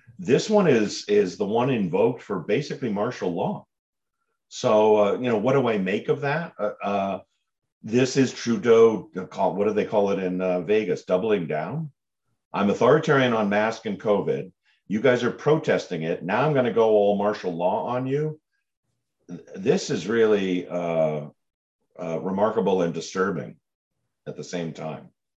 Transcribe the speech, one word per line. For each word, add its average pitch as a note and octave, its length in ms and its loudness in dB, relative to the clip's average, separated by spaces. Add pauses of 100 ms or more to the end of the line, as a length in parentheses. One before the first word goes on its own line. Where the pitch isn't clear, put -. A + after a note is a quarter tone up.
(180)
This E3+ 320 0
one G3+ 160 4
is, A2 420 2
is G2+ 300 2
the G#2 80 0
one A#2 240 0
invoked G#2+ 500 0
for F#2+ 200 -6
basically B2+ 500 -2
martial G2+ 420 -4
law. G2+ 340 -4 (840)
So, G#2+ 500 4
uh, G2+ 160 4
you B2 160 -2
know, A2+ 80 2
what B2+ 160 2
do B2+ 140 2
I G#2+ 100 0
make F#2 320 -2
of C3+ 100 -2
that? D3 380 -4
Uh, G#2 140 -4 (120)
uh, G2 360 -2 (640)
this B2+ 360 0
is B2+ 160 2
Trudeau, A2+ 840 4
uh, F#2 80 -6
call, F#2 300 -2
what G2+ 120 0
do G#2+ 60 0
they G2 140 0
call G2+ 240 2
it G2 80 0
in, F#2 240 -4
uh, F2+ 180 0
Vegas? G2+ 440 -2
Doubling F#2+ 420 0
down? F#2 440 -6 (600)
"I'm G2+ 160 0
authoritarian C3 640 4
on A2 160 0
mask G#2+ 380 -2
and G2+ 120 -6
covid. G2 540 -2 (360)
You G#2 120 -2
guys B2 240 2
are A2+ 60 0
protesting G2+ 720 0
it. E2 200 -4
Now G#2 200 0
I'm D#3 100 0
gonna B2 200 0
go A2 180 4
all G2+ 260 4
martial G2+ 400 -2
law G2 300 -2
on B2+ 200 -4
you." D3+ 320 -4 (920)
Th-, F2 120 -14 (160)
this G2 340 -2
is F#2+ 160 -4
really, G2+ 640 2
uh, D#2+ 600 -2 (680)
uh, E2 220 -6
remarkable F#2+ 640 0
and E2 100 0
disturbing E2 640 -6 (720)
at D3+ 100 -10
the D2+ 80 -14
same E2+ 280 -8
time. D#2 360 -12 (280)